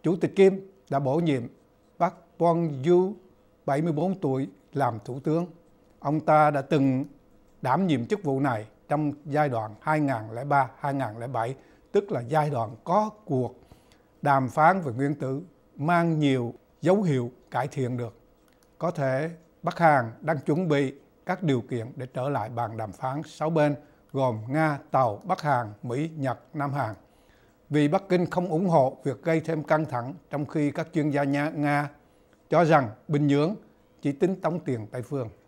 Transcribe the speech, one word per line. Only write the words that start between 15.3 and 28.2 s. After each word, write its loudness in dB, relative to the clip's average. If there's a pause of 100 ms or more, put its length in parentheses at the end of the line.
mang 2
nhiều 0 (260)
dấu 2
hiệu 0 (200)
cải -4
thiện -4
được. -8 (640)
Có -2
thể -2 (320)
Bắc -4
Hàn 4
đang -2
chuẩn 0
bị 2 (320)
các -4
điều 2
kiện -8
để -10
trở -4
lại -4
bàn -6
đàm -8
phán -6
sáu -4
bên, 2 (380)
gồm 0 (100)
Nga, 0 (120)
Tàu, 2
Bắc -4
Hàn, -2 (100)
Mỹ, -4
Nhật, -4 (140)
Nam -4
Hàn. -4 (760)
Vì 4
Bắc 2
Kinh 2